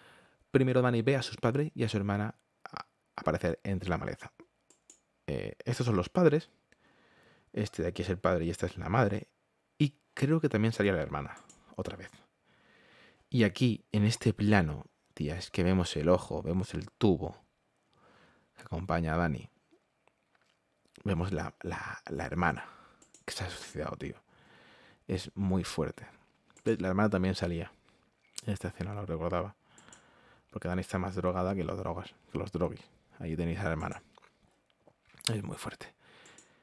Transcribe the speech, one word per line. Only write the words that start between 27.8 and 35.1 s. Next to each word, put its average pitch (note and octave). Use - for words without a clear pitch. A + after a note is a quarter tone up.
en G#2
esta -
escena, F2+
lo G2+
recordaba. E2+
Porque -
Dani F2+
está -
más F#2
drogada F2+
que F2+
los F2+
drogas, F2
que -
los -
droguis. E2
Ahí E2
tenéis E2+
a G#2
la E2
hermana. D#2+